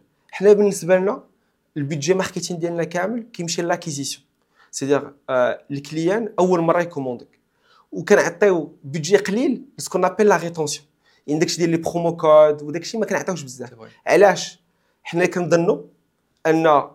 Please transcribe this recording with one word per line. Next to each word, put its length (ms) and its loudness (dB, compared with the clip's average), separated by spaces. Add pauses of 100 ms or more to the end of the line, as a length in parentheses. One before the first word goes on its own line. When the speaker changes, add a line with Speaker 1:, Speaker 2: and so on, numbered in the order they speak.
(320)
Speaker 1:
حنا 220 4
بالنسبه 440 2
لنا 260 -2 (540)
البيدجي 360 -2
ماركتينغ 460 -6
ديالنا 240 -4
كامل 400 -6 (100)
كيمشي 280 -6
لاكيزيسيون، 640 -6 (480)
سيدير، 420 -2 (160)
آه، 320 0 (100)
الكليان 680 -4
اول 200 2
مره 220 2
يكومونديك، 580 -10 (520)
وكنعطيو 920 2
بيدجي 340 0
قليل 480 -2 (140)
لسكون 260 -4
ابل 220 2
لا 100 4
ريتونسيون، 480 -6 (420)
يعني 120 -2
داكشي 180 -2
ديال 120 0
لي 80 0
برومو 400 -4
كود 440 6
وداكشي 360 -8
ما 80 -2
كنعطيوش 380 -6
بزاف. 260 -14
Speaker 2:
سي 60 -20
فري. 140 -20 (180)
Speaker 1:
علاش؟ 520 4 (440)
حنا 220 0
كنظنوا 560 0 (640)
ان 380 4 (100)